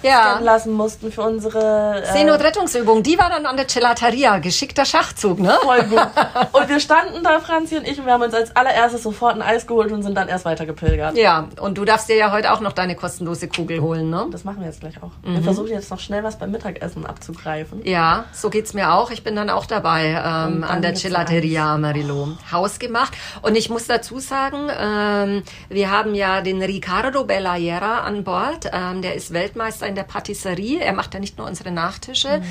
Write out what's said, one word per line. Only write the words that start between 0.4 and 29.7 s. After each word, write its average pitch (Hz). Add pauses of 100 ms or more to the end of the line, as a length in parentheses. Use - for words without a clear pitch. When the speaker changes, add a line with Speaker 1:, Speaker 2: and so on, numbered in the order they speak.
Speaker 2:
lassen 226
mussten 214
für 226
unsere, 214
äh, -
Speaker 1:
Seenotrettungsübung, 294
die 320
war 359
dann 311
an 262
der 269
Gelateria. 240
Geschickter 180
Schachzug, 214
ne? 202
Speaker 2:
Voll 247
gut. 220 (260)
Speaker 1:
<laughs> -
Speaker 2:
Und 269
wir 285
standen 339
da, 330
Franzi 320
und 285
ich, 285
und 269
wir 247
haben 240
uns 226
als 226
allererstes 240
sofort 220
ein 220
Eis 226
geholt 220
und 208
sind 202
dann 190
erst 180
weiter 165
gepilgert. 156
Speaker 1:
Ja, 170 (140)
und 196
du 202
darfst 220
dir 220
ja 214
heute 208
auch 208
noch 202
deine 180
kostenlose 170
Kugel 165
holen, 160
ne? 185
Speaker 2:
Das 180
machen 202
wir 180
jetzt 156
gleich 160
auch. 175 (120)
Speaker 1:
Mhm. 180
Speaker 2:
Wir 165
versuchen 196
jetzt 202
noch 185
schnell 208
was 214
beim 190
Mittagessen 175
abzugreifen. 165
Speaker 1:
Ja, 180
so -
geht's 214
mir 190
auch. 226
Ich 226
bin 214
dann 208
auch 196
dabei, 165 (140)
ähm, 160
Speaker 2:
Und 160
Speaker 1:
an -
Speaker 2:
dann 175
Speaker 1:
der 175
Speaker 2:
gibt's -
Speaker 1:
Gelateria 165
Speaker 2:
Eis. 151
Speaker 1:
Amarillo. 147 (240)
Hausgemacht. 226 (280)
Und 220
ich 220
muss 233
dazu 240
sagen, 277 (100)
ähm, 208 (260)
wir 196
haben 214
ja 196
den 190
Ricardo 196
Bellaiera 190
an 202
Bord. 220
Ähm, 180
der 180
ist -
Weltmeister 208